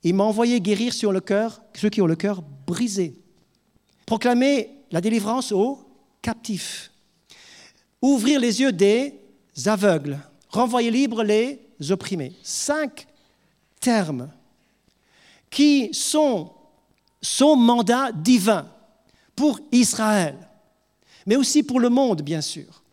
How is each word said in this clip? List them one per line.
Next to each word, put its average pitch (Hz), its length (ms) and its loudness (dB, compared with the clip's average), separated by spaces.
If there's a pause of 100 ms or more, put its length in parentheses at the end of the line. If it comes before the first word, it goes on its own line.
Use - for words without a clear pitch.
Il - 100 2
m'a 196 100 2
envoyé 233 360 0
guérir 208 320 -2
sur 208 180 -2
le 185 100 0
cœur, 208 420 -4 (120)
ceux 208 140 -2
qui 208 140 0
ont 180 40 4
le 165 100 0
cœur 190 260 -4 (240)
brisé. 185 480 -4 (920)
Proclamer 247 680 0 (200)
la 165 100 -2
délivrance 220 520 -2
aux 220 360 -2 (320)
captifs. - 680 -10 (1080)
Ouvrir 262 400 2
les 233 200 0
yeux 269 120 2
des 214 420 2 (520)
aveugles. 170 520 0 (300)
Renvoyer 240 420 0
libres 233 320 0
les 226 380 0 (300)
opprimés. » 180 420 -4 (100)
Cinq - 640 -6 (720)
termes 156 480 -2 (1200)
qui 285 440 2
sont 277 560 0 (720)
son 294 340 4
mandat 240 560 2
divin 196 560 2 (680)
pour 285 260 0 (100)
Israël, 214 680 2 (880)
mais 214 100 2
aussi 285 260 2
pour 247 180 0
le 240 80 2
monde, 240 340 2
bien 151 180 -6
sûr. - 420 -12 (100)